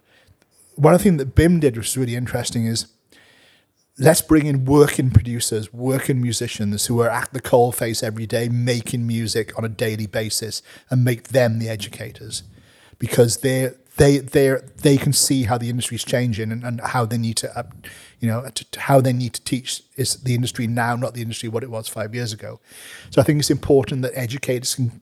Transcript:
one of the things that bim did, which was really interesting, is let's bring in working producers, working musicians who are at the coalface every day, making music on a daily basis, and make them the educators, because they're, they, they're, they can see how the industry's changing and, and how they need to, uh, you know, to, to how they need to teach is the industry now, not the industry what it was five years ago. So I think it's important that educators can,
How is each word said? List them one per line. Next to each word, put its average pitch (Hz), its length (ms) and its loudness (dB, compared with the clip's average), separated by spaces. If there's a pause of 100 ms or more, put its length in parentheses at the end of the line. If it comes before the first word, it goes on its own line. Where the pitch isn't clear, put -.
(760)
one 156 180 6
of 175 80 6
the 202 40 -4
things 180 140 6
that 135 160 -4
bim 170 260 6
did, 139 160 2
which 110 100 -6
was - 100 -4
really 123 180 -2
interesting, 123 520 -4
is 113 200 -4 (1120)
let's 156 220 4
bring 156 240 4
in 139 220 0
working 135 440 4
producers, 117 600 2
working 131 480 -2
musicians 113 640 -2
who 117 160 0
are 117 80 2
at 113 240 -4
the 131 80 -6
coalface 120 640 0
every 113 240 -6
day, 117 240 -2
making 120 560 -2
music 113 500 -2
on 113 80 -4
a 110 60 -4
daily 110 360 -4
basis, 110 540 -6 (300)
and 127 120 2
make 123 260 -2
them 117 320 2
the 113 100 -4
educators, 110 720 -12 (560)
because 117 400 2
they're, 131 380 -2 (200)
they, 143 220 6
they're, 135 420 2 (180)
they 139 180 4
can 139 160 2
see 135 320 2
how 113 120 0
the 117 140 -4
industry's 120 320 -6
changing 113 480 -2
and, 117 140 -8
and 120 160 -6
how 120 240 -2
they 113 120 -2
need 113 200 -2
to, - 200 -8
uh, 120 60 -8 (560)
you 117 100 -2
know, 120 240 -4
to, - 200 -12
to - 80 -12
how 139 200 4
they 127 120 2
need 123 220 -4
to - 100 -12
teach - 400 -8 (100)
is - 220 -4
the 127 180 -2
industry 123 320 -4
now, 117 300 -2
not 120 180 -6
the 120 80 -8
industry 113 260 -8
what 110 140 -4
it - 80 -12
was 110 160 -10
five 107 260 -8
years 120 200 -6
ago. 110 260 -14 (520)
So - 100 2
I - 40 8
think 151 140 2
it's 143 140 2
important 135 500 2
that 127 140 -4
educators 127 580 -4
can, 120 280 -4